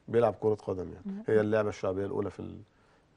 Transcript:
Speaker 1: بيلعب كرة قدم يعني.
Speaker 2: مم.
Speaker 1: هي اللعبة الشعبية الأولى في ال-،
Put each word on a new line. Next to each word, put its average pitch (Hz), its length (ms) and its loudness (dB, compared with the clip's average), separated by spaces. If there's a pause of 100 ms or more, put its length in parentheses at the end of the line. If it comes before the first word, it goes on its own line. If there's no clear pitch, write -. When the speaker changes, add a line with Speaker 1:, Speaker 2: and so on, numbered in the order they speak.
Speaker 1:
بيلعب 110 320 4
كرة 107 140 2
قدم 90 380 -6
يعني. 82 140 -18
Speaker 2:
مم. 98 220 -10
Speaker 1:
هي 107 120 6
اللعبة 107 280 2
الشعبية 98 380 -2
الأولى 101 240 -4
في - 100 -16
ال-، 92 200 -12 (560)